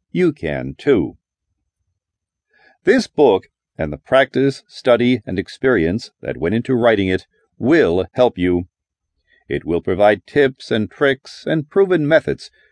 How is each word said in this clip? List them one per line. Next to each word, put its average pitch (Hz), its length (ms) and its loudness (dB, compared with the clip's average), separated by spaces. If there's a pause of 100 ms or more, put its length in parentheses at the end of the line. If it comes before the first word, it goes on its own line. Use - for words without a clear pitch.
(100)
You 170 220 0
can 69 440 -8
too. 123 400 0 (1700)
This 247 220 2
book 113 420 0 (300)
and 78 140 -6
the 71 60 -12
practice, 135 680 -2
study, 123 560 0
and 92 140 -8
experience 98 720 -2 (100)
that - 160 -8
went 95 180 -4
into 123 200 -2
writing 110 340 2
it 92 180 -4 (320)
will 104 540 2
help 127 240 0
you. 90 280 0 (840)
It 71 160 -8
will 85 160 -2
provide 101 460 0
tips 135 440 -2
and 110 200 -2
tricks - 560 -4
and 156 220 -4
proven 180 380 0
methods - 440 0 (220)